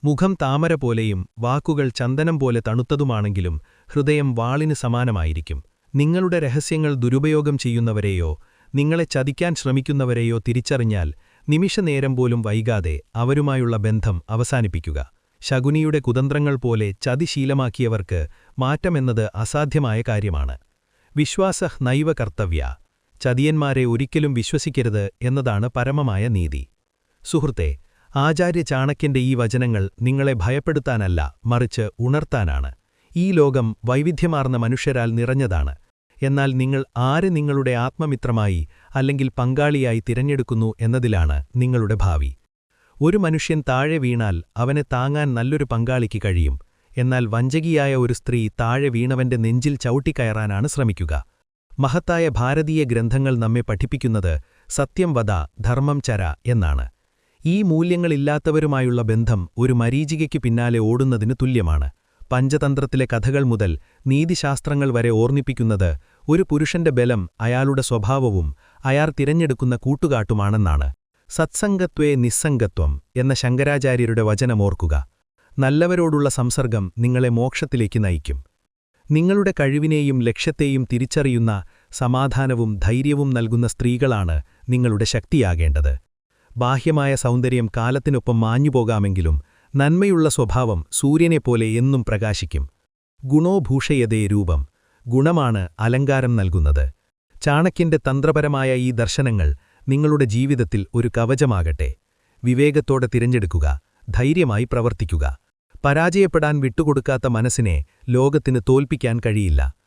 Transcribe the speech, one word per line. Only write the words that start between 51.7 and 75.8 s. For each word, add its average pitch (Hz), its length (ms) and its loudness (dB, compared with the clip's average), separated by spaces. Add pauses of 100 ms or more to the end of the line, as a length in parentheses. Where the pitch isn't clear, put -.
മഹത്തായ 165 500 2
ഭാരതീയ 147 540 0
ഗ്രന്ഥങ്ങൾ 123 540 0
നമ്മെ 117 240 2
പഠിപ്പിക്കുന്നത് 110 720 -2 (360)
സത്യം 165 440 -2
വദ, 113 180 0 (280)
ധർമ്മം 135 420 0
ചര 98 320 -4 (120)
എന്നാണ്. 82 400 0 (600)
ഈ 180 160 2
മൂല്യങ്ങളില്ലാത്തവരുമായുള്ള 151 1400 2
ബന്ധം 110 560 0
ഒരു 127 160 2
മരീചികയ്ക്ക് 143 640 0
പിന്നാലെ 117 400 0
ഓടുന്നതിന് 117 540 2
തുല്യമാണ്. 92 540 0 (440)
പഞ്ചതന്ത്രത്തിലെ 135 760 0
കഥകൾ 131 380 0
മുതൽ 104 340 0 (300)
നീതിശാസ്ത്രങ്ങൾ 143 840 0
വരെ 117 180 0
ഓർമ്മിപ്പിക്കുന്നത് 117 800 2 (400)
ഒരു 170 200 4
പുരുഷന്റെ 160 420 0
ബലം 120 380 0 (120)
അയാളുടെ 131 400 0
സ്വഭാവവും 113 680 0 (380)
അയാൾ 143 240 2
തിരഞ്ഞെടുക്കുന്ന 139 680 0
കൂട്ടുകാട്ടുമാണെന്നാണ്. 107 1120 0 (420)
"സത്സംഗത്വേ 165 840 0
നിസ്സംഗത്വം" 113 840 0 (140)
എന്ന 127 180 0
ശങ്കരാചാര്യരുടെ 127 880 0
വചനമോർക്കുക. 101 840 0 (500)
നല്ലവരോടുള്ള 151 720 2